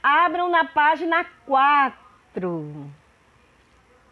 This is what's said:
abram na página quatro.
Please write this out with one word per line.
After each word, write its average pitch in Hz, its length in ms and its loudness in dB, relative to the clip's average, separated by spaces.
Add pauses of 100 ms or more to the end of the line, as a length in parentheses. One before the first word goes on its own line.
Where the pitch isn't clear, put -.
abram 339 460 0
na 339 160 2
página 330 640 0 (180)
quatro. 180 1500 -2 (1200)